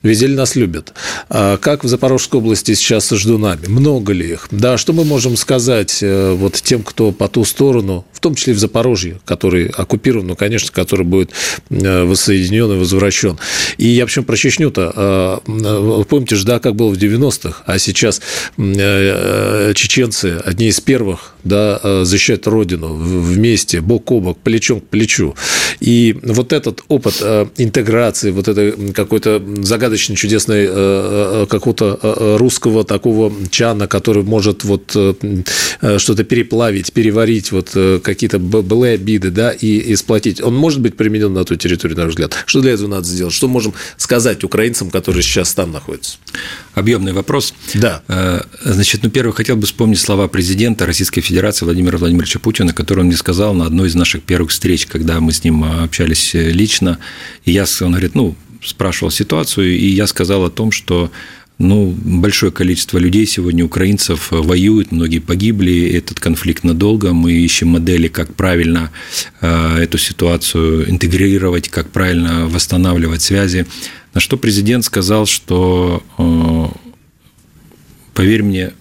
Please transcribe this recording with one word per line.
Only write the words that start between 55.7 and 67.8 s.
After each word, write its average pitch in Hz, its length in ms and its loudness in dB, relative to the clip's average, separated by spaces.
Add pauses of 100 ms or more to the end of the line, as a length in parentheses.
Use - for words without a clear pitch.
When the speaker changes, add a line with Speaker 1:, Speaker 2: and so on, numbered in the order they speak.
Speaker 2:
общались, - 520 -2
э, 82 160 2
лично. 92 480 0 (460)
И 87 60 2
я 95 140 2
с-, - 160 -4
он 90 100 0
говорит, 90 240 0
ну, 101 200 0 (280)
спрашивал - 480 -4
ситуацию, 90 640 0
и 98 120 2
я 98 180 2
сказал 95 400 0
о 87 40 -2
том, 107 220 -2
что, 87 380 -2 (480)
ну, 95 400 2
большое 92 540 0
количество 90 480 -2
людей 92 260 4
сегодня, 87 400 0
украинцев, 92 680 0
э, 85 40 0
воюют, 90 560 2
многие 82 280 0
погибли, 90 720 2
этот - 260 -4
конфликт - 440 -2
надолго, 95 500 2
мы 85 180 2
ищем 85 380 2
модели, 85 380 2